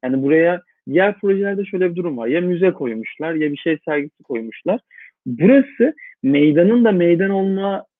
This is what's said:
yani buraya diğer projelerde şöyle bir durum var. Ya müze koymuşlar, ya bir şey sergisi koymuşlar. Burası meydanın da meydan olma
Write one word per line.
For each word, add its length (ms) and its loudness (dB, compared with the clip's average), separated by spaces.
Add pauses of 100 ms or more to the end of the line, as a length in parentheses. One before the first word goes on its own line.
yani 180 -2
buraya 400 2 (260)
diğer 300 0
projelerde 460 -2
şöyle 260 -2
bir 60 -10
durum 200 -6
var. 100 -6
Ya 140 0
müze 320 0
koymuşlar, 640 -8
ya 180 -2
bir 40 -8
şey 280 -2
sergisi 380 -6
koymuşlar. 580 -6 (460)
Burası 680 2 (280)
meydanın 640 4
da 80 4
meydan 380 2
olma 540 -2 (160)